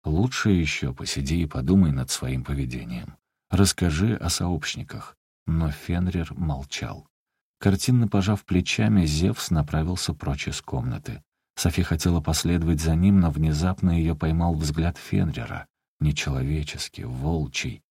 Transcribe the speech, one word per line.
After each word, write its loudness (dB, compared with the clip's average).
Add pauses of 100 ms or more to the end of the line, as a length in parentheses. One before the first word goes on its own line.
"Лучше 2
еще 0
посиди -2
и 0
подумай 4
над -4
своим -4
поведением. -6 (320)
Расскажи 2
о -4
сообщниках". -6 (300)
Но 2
Фенрир -2
молчал. -6 (540)
Картинно 4
пожав 2
плечами, 2
Зевс 0
направился 0
прочь -6
из -6
комнаты. -6 (320)
Софи 0
хотела 2
последовать 0
за 2
ним, 6
но 4
внезапно 2
ее 2
поймал 0
взгляд -2
Фенрира. -4 (320)
Нечеловеческий, -2
волчий. -4